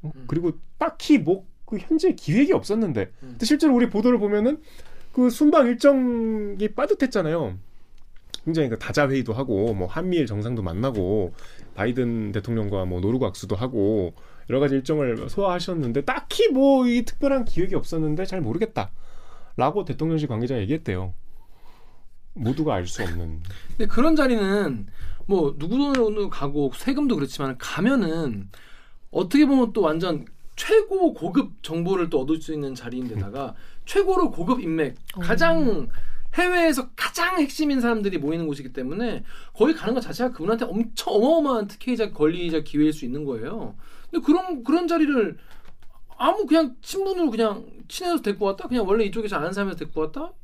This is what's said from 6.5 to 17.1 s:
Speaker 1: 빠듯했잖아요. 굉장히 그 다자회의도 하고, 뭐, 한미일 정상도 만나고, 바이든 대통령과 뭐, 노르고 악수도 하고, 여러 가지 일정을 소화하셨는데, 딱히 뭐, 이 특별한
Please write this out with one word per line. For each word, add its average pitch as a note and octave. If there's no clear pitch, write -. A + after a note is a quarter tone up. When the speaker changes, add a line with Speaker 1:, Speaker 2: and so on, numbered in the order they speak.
Speaker 1:
빠듯했잖아요. E3+
굉장히 D#3+
그 A2+
다자회의도 C3
하고, A2+
뭐, F#2
한미일 E3+
정상도 A2
만나고, G2
바이든 A#2
대통령과 G#2
뭐, F2+
노르고 A#2
악수도 F#2+
하고, G#2+
여러 B2
가지 C#3
일정을 C3
소화하셨는데, F3
딱히 E4+
뭐, C4+
이 A#3+
특별한 C4+